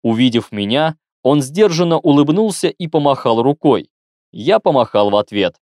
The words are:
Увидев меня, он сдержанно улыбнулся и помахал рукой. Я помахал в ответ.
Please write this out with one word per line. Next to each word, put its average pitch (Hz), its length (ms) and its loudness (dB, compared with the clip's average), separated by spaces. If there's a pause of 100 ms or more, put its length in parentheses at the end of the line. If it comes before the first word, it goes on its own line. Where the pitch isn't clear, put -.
Увидев 117 480 0
меня, 127 440 -4 (260)
он 143 200 2
сдержанно 165 560 0
улыбнулся 160 720 0
и 170 200 -8
помахал 135 540 0
рукой. 131 480 0 (420)
Я 165 280 -2
помахал 113 500 0
в 101 60 0
ответ. 101 500 -2